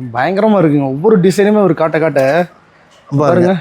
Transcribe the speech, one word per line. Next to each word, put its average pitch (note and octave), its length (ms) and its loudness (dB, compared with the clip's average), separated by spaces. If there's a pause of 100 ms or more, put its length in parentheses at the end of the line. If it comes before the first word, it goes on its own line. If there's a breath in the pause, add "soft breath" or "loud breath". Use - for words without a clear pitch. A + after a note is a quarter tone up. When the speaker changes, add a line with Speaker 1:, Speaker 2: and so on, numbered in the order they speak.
(140)
Speaker 1:
பயங்கரமா G3 480 0
இருக்குங்க. D3 340 0
ஒவ்வொரு G#3 300 2
டிசைனுமே G#3 440 2
ஒரு D3+ 120 -2
காட்ட D#3+ 180 -2
காட்ட. D3 240 -2
Speaker 2:
பாருங்க. - 1000 -4
Speaker 1:
பாருங்க. F3 360 2